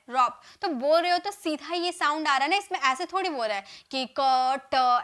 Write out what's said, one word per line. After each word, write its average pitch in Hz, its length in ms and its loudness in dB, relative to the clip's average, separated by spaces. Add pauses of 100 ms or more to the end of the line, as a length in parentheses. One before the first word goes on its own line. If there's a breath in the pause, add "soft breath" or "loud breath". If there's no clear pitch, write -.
रॉप। 247 320 0 (200 loud breath)
तो 403 60 -2
बोल 302 340 2
रहे 349 100 2
हो 349 60 2
तो 359 140 -4
सीधा 311 440 -6
ये 349 160 -2
साउंड 311 360 -2
आ 285 100 4
रहा 254 60 2
है 285 60 0
ना, 370 80 2
इसमें 370 240 -4
ऐसे 269 240 0
थोड़ी 370 240 -4
बोल 254 180 -4
रहा 208 100 -2
है 196 60 -8 (280 loud breath)
कि 262 140 -4 (140)
क, 262 400 2 (140)
ट, - 20 2 (280)